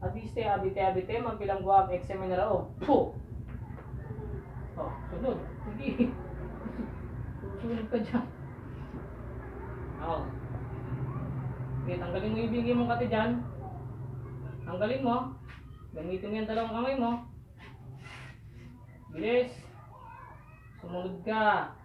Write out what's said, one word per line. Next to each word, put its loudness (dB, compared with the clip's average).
Abiste, 0
abite, 4
abite, 4
magbilanggo 2
ang 10
examiner, 2
oh. 2
Puh! 8
Oh, -2
sunod. 0
Hindi. 2
<laughs> -6
Susunod -2
ka 2
dyan. 2
Oh. 0
Sige, 0
tanggalin 0
mo 2
yung 2
bingi 4
mong 6
kati 4
dyan. 4
Tanggalin 2
mo. 6
Gamitin -2
mo 0
yung -2
dalawang 2
kamay 2
mo. 6
Bilis. 4
Sumunod -2
ka. 6